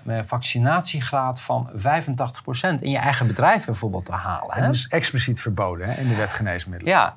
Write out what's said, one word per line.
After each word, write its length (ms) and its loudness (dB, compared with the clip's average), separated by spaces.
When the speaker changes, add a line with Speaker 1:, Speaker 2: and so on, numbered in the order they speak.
Speaker 1:
eh, 200 -2
vaccinatiegraad 1160 0
van 340 -2
vijfentachtig 680 0
procent 380 -2
in 100 -2
je 60 2
eigen 300 2
bedrijf 380 4
bijvoorbeeld 400 -2
te 60 -8
halen, 440 -4
Speaker 2:
En 40 -2
Speaker 1:
hè? 60 4
Speaker 2:
het 100 4
is 120 -2
expliciet 540 0
verboden, 480 -2
hè, 120 -4
in 60 0
de 80 2
wet 180 0
geneesmiddelen. 600 -2
Speaker 1:
Ja, 240 4